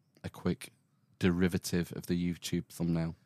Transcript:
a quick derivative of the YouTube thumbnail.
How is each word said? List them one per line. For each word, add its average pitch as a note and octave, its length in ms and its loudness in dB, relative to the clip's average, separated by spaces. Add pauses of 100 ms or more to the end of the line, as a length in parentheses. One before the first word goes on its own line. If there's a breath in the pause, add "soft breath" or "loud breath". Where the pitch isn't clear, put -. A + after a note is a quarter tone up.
(240)
a G2 60 -8
quick - 420 -4 (480)
derivative F2+ 760 2
of - 120 -8
the F#2 80 2 (180)
YouTube - 360 -4
thumbnail. E2 460 -2 (100)